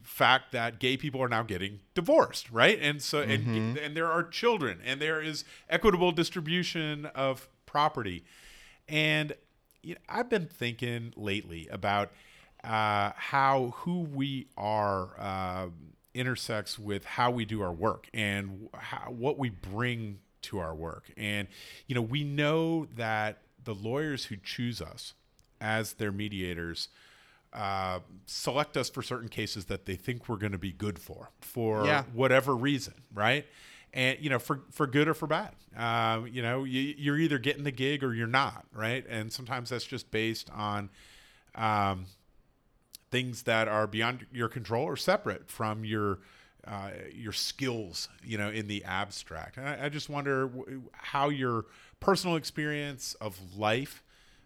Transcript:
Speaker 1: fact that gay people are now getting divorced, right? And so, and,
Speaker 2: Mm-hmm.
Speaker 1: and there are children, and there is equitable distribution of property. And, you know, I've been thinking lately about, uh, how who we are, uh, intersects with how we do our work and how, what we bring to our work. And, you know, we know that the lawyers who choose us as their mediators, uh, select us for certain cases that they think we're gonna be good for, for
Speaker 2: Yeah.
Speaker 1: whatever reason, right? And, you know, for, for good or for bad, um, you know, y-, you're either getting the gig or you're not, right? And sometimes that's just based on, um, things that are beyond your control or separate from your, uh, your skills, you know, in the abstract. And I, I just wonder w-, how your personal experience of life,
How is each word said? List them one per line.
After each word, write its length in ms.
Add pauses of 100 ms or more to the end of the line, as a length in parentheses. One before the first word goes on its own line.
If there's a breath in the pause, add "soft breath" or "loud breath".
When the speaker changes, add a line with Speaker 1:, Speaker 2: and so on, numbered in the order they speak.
Speaker 1:
fact 480
that 280
gay 160
people 260
are 60
now 140
getting 380 (160)
divorced, 560
right? 300
And 200
so, 200
and, 240
Speaker 2:
Mm-hmm. 380
Speaker 1:
and 140
there 140
are 120
children, 600
and 160
there 200
is 220 (260 loud breath)
equitable 420
distribution 960
of 420 (160)
property. 580 (640 loud breath)
And, 460 (480)
you 140
know, 120
I've 220
been 160
thinking 720
lately 540
about, 420 (520 loud breath)
uh, 520
how 600
who 240
we 440 (100)
are, 640
uh, 480 (460)
intersects 640
with 280
how 260
we 120
do 180
our 100
work 420
and 640
how, 320
what 300
we 100
bring 720 (240)
to 160
our 160
work. 420
And, 300 (400 loud breath)
you 80
know, 60
we 220
know 600 (100)
that 440 (240)
the 100
lawyers 520
who 100
choose 460
us 320 (460)
as 340
their 180
mediators, 800 (640 loud breath)
uh, 460 (280)
select 500
us 120
for 120
certain 280
cases 360
that 200
they 100
think 340
we're 60
gonna 220
be 140
good 280
for, 400
for 460
Speaker 2:
Yeah. 180 (100)
Speaker 1:
whatever 420
reason, 380 (200)
right? 340 (460 loud breath)
And, 260
you 100
know, 100
for, 300
for 160
good 220
or 60
for 140
bad, 280 (200)
um, 520
you 140
know, 200
y-, 360
you're 200
either 220
getting 240
the 80
gig 320
or 100
you're 140
not, 460
right? 360
And 240
sometimes 360
that's 160
just 260
based 400
on, 380 (640 loud breath)
um, 500 (1080)
things 320
that 240
are 200
beyond 440
your 160
control 380
or 100
separate 540
from 340
your, 360 (460 loud breath)
uh, 260 (220)
your 200
skills, 720 (160)
you 140
know, 120
in 200
the 160
abstract. 720
And 100
I, 200
I 20
just 180
wonder 400
w-, 360 (100)
how 340
your 380 (340 loud breath)
personal 380
experience 800
of 420
life, 440 (440 soft breath)